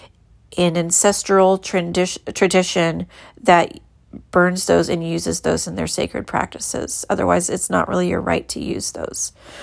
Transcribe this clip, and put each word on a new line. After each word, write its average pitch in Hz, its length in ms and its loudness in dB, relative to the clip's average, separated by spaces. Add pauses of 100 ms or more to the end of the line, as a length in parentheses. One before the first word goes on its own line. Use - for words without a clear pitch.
(580)
an 175 200 2
ancestral 190 800 4
tradi-, 180 760 -2
tradition 180 760 2 (340)
that 175 380 4 (520)
burns 180 340 2
those 170 240 4
and 165 180 -2
uses 165 340 -2
those 165 260 -2
in 170 80 -8
their 160 120 -4
sacred - 400 -6
practices. - 840 -6
Otherwise, 185 400 0
it's - 200 -4
not 180 180 0
really 180 220 -2
your 175 120 -2
right - 280 -4
to - 100 -8
use - 320 -6
those. - 400 -8 (320)